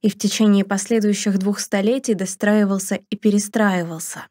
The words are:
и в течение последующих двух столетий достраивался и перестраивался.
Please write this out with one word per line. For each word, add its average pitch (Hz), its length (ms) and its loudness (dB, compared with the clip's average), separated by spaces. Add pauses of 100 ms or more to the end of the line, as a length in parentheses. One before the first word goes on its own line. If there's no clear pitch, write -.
и 214 80 2
в - 80 -12
течение 202 480 2
последующих 202 720 0
двух 196 200 -2
столетий 226 540 0
достраивался 196 840 0
и - 200 -8
перестраивался. 196 1160 -2